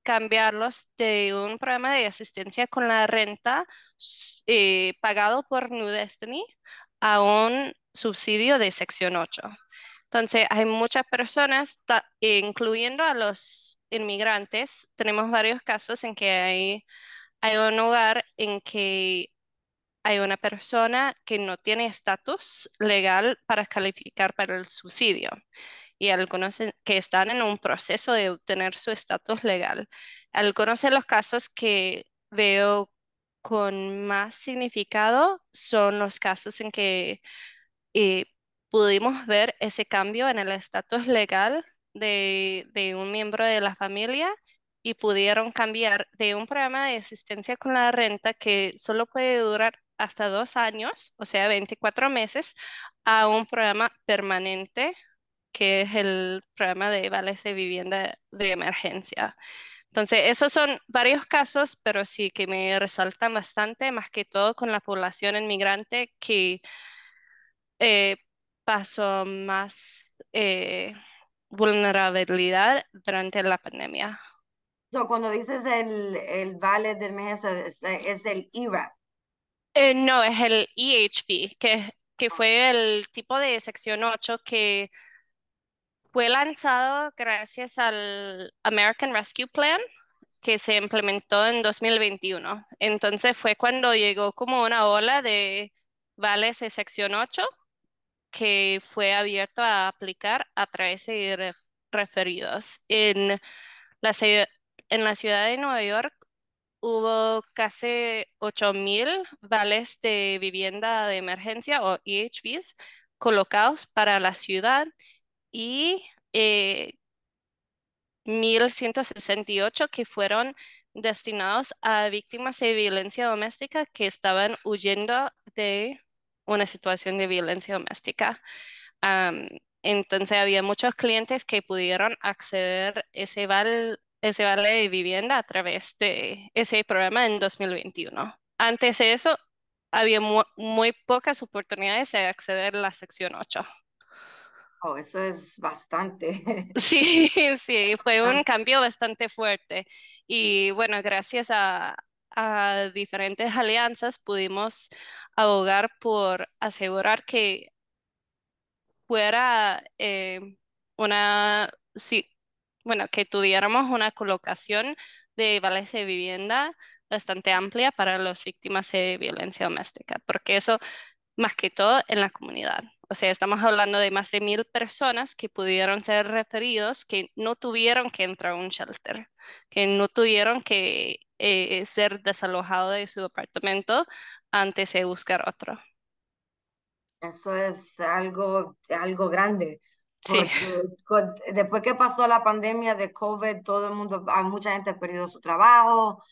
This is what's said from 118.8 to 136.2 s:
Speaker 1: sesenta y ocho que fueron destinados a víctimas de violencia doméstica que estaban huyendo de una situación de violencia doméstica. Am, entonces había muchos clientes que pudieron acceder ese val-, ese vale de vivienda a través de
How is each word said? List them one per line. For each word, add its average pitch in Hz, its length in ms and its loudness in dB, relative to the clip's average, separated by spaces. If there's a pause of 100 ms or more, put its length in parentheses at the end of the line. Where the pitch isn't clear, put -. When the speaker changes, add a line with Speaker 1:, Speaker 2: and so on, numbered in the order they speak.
Speaker 1:
sesenta 208 480 -6
y 196 80 0
ocho 226 280 0
que 240 160 -6
fueron 214 500 -2 (380)
destinados 214 800 -4 (100)
a 214 260 2
víctimas 240 500 -8
de 226 160 2
violencia 208 540 0
doméstica 233 580 -4
que - 200 -4
estaban 196 580 0
huyendo 214 640 -2 (240)
de 214 460 -4 (460)
una 208 200 2
situación 190 500 -4
de 190 100 -2
violencia 185 480 -2
doméstica. - 680 -4 (580)
Am, 190 480 0 (340)
entonces 196 560 0
había 196 240 4
muchos 208 320 0
clientes 226 520 0
que 208 160 -2
pudieron 185 580 -2
acceder 190 920 -4
ese 202 340 -6
val-, 226 540 0 (200)
ese 214 240 0
vale 202 260 4
de 220 180 2
vivienda 185 500 0
a 220 60 -2
través 185 540 -6
de 202 560 -4